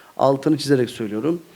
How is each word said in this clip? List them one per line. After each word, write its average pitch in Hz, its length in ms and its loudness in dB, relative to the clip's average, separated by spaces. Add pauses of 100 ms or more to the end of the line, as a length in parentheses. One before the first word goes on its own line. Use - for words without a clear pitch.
(180)
Altını 139 400 2
çizerek 135 320 2
söylüyorum. 117 520 -4 (140)